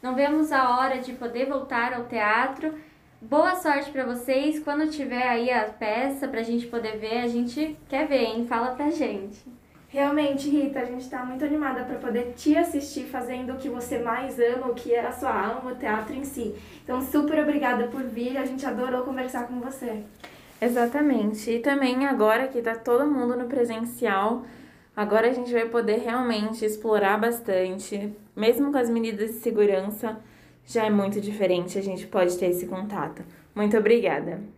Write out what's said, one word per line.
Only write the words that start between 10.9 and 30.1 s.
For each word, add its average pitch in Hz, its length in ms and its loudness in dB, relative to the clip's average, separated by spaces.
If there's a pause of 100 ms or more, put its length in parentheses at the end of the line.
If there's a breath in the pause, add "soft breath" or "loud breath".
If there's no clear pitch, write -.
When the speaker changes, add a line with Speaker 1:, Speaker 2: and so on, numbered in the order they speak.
Speaker 2:
tá 254 160 -6
muito 254 180 -6
animada 277 400 0
pra - 140 -6
poder 240 360 -2
te 302 220 4
assistir 294 480 0
fazendo 254 480 -6
o 262 60 -6
que 269 100 -6
você 240 320 -4
mais 233 400 -2
ama, 247 280 2
o 240 60 0
que 233 200 0
é 240 120 2
a 247 60 -4
sua 247 260 -2
alma, 240 340 -4
o - 40 -6
teatro 214 400 -2
em 269 80 -6
si. 233 320 -6 (260 loud breath)
Então, 254 200 -2
super 302 380 2
obrigada 269 480 2
por 262 140 -8
vir, 240 360 -4
a 262 80 -2
gente 269 200 -6
adorou 247 380 -2
conversar 254 440 -4
com 247 120 -6
você. 240 420 -8 (600 loud breath)
Speaker 3:
Exatamente. 240 880 2
E 233 80 2
também 277 480 2
agora 226 400 4
que 254 140 -2
tá 226 120 -2
todo 240 320 4
mundo 247 300 2
no 247 120 -4
presencial, 233 1000 0 (500 loud breath)
agora 214 340 4
a 262 40 2
gente 247 180 -4
vai 233 160 2
poder 220 300 2
realmente 226 680 0
explorar 214 560 2
bastante. 202 960 -2 (180)
Mesmo 233 380 2
com 285 60 2
as 240 120 2
medidas 226 420 0
de - 80 -10
segurança, 208 760 2 (480 loud breath)